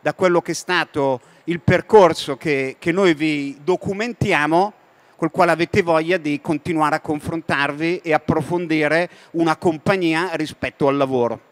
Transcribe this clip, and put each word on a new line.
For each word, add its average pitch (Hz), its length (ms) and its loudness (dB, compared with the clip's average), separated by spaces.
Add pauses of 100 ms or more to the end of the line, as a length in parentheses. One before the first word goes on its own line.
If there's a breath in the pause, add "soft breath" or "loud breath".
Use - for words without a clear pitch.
da 147 140 -4
quello 175 280 2
che - 80 -10
è 165 40 -2
stato 147 640 -2 (240 soft breath)
il 170 160 -4
percorso 170 760 4
che, 135 440 -2
che 175 100 -2
noi 180 240 2
vi 143 480 -4
documentiamo, 185 1080 0 (420 soft breath)
col 160 160 -4
quale 170 220 2
avete 165 300 0
voglia 165 340 0
di 147 240 -4
continuare 156 560 -2
a 151 40 -4
confrontarvi 156 1000 -4
e 165 120 -2
approfondire 156 960 0 (240 loud breath)
una 165 240 0
compagnia 170 760 0
rispetto 147 560 -4
al 139 80 0
lavoro. 123 440 0 (120)